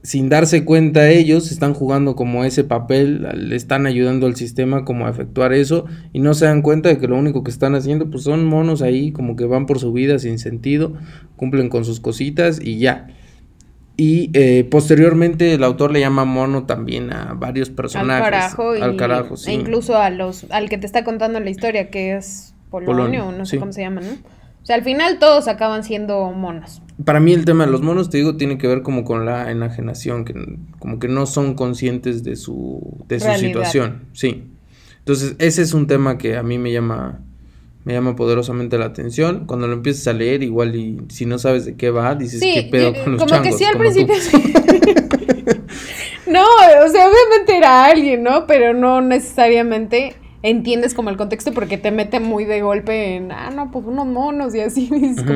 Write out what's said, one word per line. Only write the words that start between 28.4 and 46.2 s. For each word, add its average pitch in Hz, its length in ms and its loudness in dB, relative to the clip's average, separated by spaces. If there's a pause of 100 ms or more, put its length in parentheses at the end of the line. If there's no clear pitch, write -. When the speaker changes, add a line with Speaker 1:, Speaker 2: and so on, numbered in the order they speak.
Speaker 1:
que 127 100 -2
ver 127 140 0
como 127 240 -4
con 113 200 -4
la 120 240 -4
enajenación, 117 760 -6
que 120 80 -12
n-, - 240 -12 (220)
como 117 200 -8
que 120 80 -6
no 135 180 -2
son 139 280 -2
conscientes 123 720 -4
de 123 100 -8
su, 65 600 -12 (100)
de 120 140 -4
su - 60 -2
Speaker 2:
Realidad. 202 200 0
Speaker 1:
situación, 117 640 -2
sí. - 320 -6 (560)
Entonces, 139 400 -4
ese 170 220 2
es 165 120 0
un 147 140 2
tema 135 300 0
que 113 180 -4
a 120 80 -6
mí 120 140 -4
me 123 160 -4
llama, 117 460 -4 (640)
me 120 100 -6
llama 123 220 -2
poderosamente 120 640 -2
la 113 60 -2
atención. 120 600 -4
Cuando 123 220 -6
lo 120 60 -4
empiezas 135 340 -4
a 117 60 0
leer, 120 280 -2
igual 117 340 -2
y 110 240 -8 (100)
si - 180 -8
no 120 100 -4
sabes 123 280 2
de - 100 -12
qué 120 160 -2
va, 120 240 -2
dices, 120 240 -8
Speaker 2:
Sí, 370 160 0
Speaker 1:
"¿Qué 113 160 0
pedo 123 220 2
Speaker 2:
yo, - 100 -8
Speaker 1:
con 135 100 -2
los 117 100 0
Speaker 2:
como 311 200 4
que 381 80 2
Speaker 1:
changos?", 320 80 -2
Speaker 2:
sí 392 60 2
al 415 80 4
Speaker 1:
como 453 100 2
tú. 392 240 4
Speaker 2:
principio 415 80 4 (260)
sí. - 120 0 (1700)